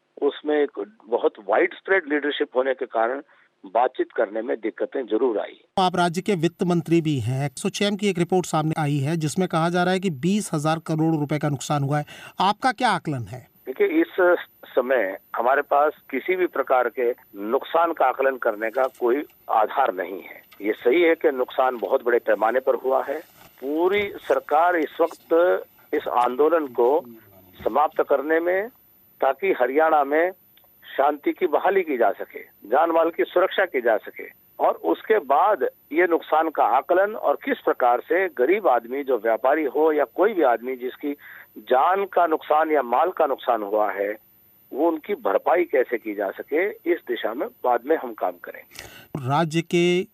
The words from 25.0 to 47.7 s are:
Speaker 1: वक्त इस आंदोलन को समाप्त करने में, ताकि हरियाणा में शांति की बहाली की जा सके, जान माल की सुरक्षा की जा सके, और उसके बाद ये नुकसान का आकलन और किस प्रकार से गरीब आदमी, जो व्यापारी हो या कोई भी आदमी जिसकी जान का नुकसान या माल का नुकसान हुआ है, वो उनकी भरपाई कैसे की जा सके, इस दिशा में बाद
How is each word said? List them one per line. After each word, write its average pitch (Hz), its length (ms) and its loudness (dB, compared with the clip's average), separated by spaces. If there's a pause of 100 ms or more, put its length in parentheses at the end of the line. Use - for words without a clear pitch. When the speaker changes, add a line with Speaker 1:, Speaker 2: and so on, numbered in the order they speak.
Speaker 1:
वक्त 170 600 2 (320)
इस - 140 -2
आंदोलन 139 580 2
को 127 380 2 (600)
समाप्त 143 360 0
करने 147 400 0
में, 185 280 -2 (520)
ताकि 139 320 0
हरियाणा 147 520 2
में 160 260 0 (680)
शांति 147 360 0
की 180 140 -4
बहाली 160 360 2
की 160 160 -4
जा 107 120 4
सके, 92 300 -10
जान 139 500 -2
माल 165 200 2
की 170 140 -2
सुरक्षा - 400 0
की 139 160 -4
जा 113 160 2
सके, 95 280 -10 (400)
और 180 100 2
उसके 165 440 0
बाद 151 440 2 (300)
ये 175 140 2
नुकसान 160 440 0
का 143 140 2
आकलन 175 500 2
और - 300 -2
किस 277 200 -2
प्रकार 123 360 2
से 180 280 0
गरीब 165 400 0
आदमी, 123 360 0
जो 127 140 0
व्यापारी 120 460 0
हो 151 280 2
या 147 120 2
कोई 208 280 0
भी 175 100 0
आदमी 123 340 0
जिसकी 127 360 -8 (460)
जान 180 460 2
का 180 220 2
नुकसान 156 440 0
या 147 120 2
माल 131 280 2
का 165 160 0
नुकसान 117 360 -2
हुआ 104 300 0
है, 101 240 -4 (560)
वो 165 180 0
उनकी 160 240 -4
भरपाई 156 500 0
कैसे 123 340 0
की 107 160 -8
जा 101 160 -4
सके, 160 400 -4
इस 165 280 -4 (100)
दिशा 113 260 -4
में 175 140 -6
बाद 123 380 0